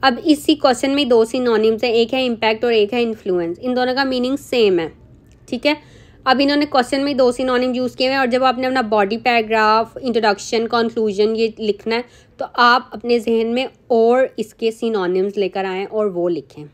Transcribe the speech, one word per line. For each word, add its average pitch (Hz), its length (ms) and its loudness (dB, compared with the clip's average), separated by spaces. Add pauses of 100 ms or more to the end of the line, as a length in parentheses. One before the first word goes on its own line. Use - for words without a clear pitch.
अब 262 160 2
इसी 302 360 2
क्वेश्चन 269 360 0
में 277 180 0
दो 226 160 4
सिनोनिम्स 226 600 0
हैं, 240 80 0
एक 233 220 0
है 262 100 0
इम्पैक्ट 226 400 -2
और 240 80 2
एक 208 200 2
है 247 100 0
इन्फ्लुएंस, 185 560 -4
इन 254 160 -4
दोनों 254 200 0
का 277 100 -2
मीनिंग 262 340 -2
सेम 208 400 2
है, 160 140 -4 (560)
ठीक 247 180 -4
है। 294 300 -4 (300)
अब 262 140 4
इन्होंने 285 260 2
क्वेश्चन 269 340 0
में 285 160 -2
दो 247 160 2
सिनोनिम 254 420 -2
यूज़ 247 220 -4
किए 254 100 0
हुए 262 80 0
हैं, 269 60 0
और 269 60 2
जब 254 180 0
आपने 254 220 0
अपना 262 160 0
बॉडी 214 340 0
पैराग्राफ, 220 840 0
इंट्रोडक्शन, 226 680 -2
कंक्लूजन 220 720 0
ये 226 240 -2
लिखना 214 340 -4
है, 240 100 -4 (340)
तो 269 60 -4
आप 240 500 2
अपने 240 260 -2
जहन 226 260 0
में 240 220 -4 (220)
और 240 480 2
इसके 226 320 -4
सिनोनिम्स 202 680 -2
लेकर 196 280 -4
आएँ 190 220 -6
और 214 220 -2
वो 175 200 -2
लिखें 151 460 -8